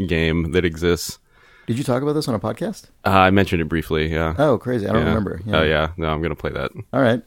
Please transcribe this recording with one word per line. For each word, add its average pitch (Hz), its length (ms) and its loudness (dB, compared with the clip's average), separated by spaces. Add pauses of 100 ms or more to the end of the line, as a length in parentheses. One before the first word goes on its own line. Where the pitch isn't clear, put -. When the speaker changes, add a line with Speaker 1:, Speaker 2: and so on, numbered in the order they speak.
Speaker 1:
game 82 440 0
that 87 140 2
exists. 85 520 -2 (500)
Speaker 2:
Did 117 100 -2
you 139 60 -4
talk 127 180 0
about 147 120 -2
this 151 140 -2
on 127 80 -2
a 95 40 -2
podcast? 143 460 -6 (200)
Speaker 1:
Uh, 101 60 2
I 95 180 6
mentioned 95 320 4
it 78 40 0
briefly, 80 460 -2
yeah. 80 260 0
Speaker 2:
Oh, 139 200 2
crazy. 117 300 -4
I 101 40 -2
don't 113 120 2
Speaker 1:
Yeah. 113 60 0
Speaker 2:
remember. 92 360 -2
Yeah. 101 140 0
Speaker 1:
Oh, 80 40 4
yeah. 78 320 2
No, 82 140 -2
I'm 78 120 0
gonna 78 140 -2
play - 160 -6
that. 67 200 -6 (200)
Speaker 2:
All 131 100 0
right. 120 260 2